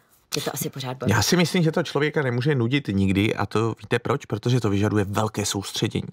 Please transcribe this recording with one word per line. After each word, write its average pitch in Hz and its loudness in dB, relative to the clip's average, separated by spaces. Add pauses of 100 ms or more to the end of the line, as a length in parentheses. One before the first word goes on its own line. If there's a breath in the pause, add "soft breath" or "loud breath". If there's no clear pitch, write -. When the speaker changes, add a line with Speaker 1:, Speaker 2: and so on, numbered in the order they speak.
(300 loud breath)
Speaker 1:
tě 147 -4
to - -6
asi 147 -6
pořád 127 -8
baví. 101 -2
Speaker 2:
Já 107 2
si - 2
myslím, 175 2
že 156 2
to 180 0
člověka 147 0
nemůže 127 0
nudit 131 0
nikdy 98 2
a 101 -2
to 110 0
víte - 0
proč? - -2
Protože 123 0
to 107 0
vyžaduje 101 2
velké 101 -2
soustředění. 101 -4